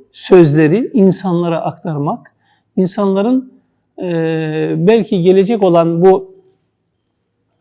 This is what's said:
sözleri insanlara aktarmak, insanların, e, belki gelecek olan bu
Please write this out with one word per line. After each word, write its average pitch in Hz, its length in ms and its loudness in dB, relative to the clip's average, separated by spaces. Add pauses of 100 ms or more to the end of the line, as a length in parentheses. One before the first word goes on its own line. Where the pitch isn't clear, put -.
(120)
sözleri 160 840 2
insanlara 175 680 0
aktarmak, 160 760 -8 (400)
insanların, 202 760 -2 (480)
e, 160 760 -4
belki 196 440 0
gelecek 190 420 2
olan 170 380 2
bu 190 320 2 (1300)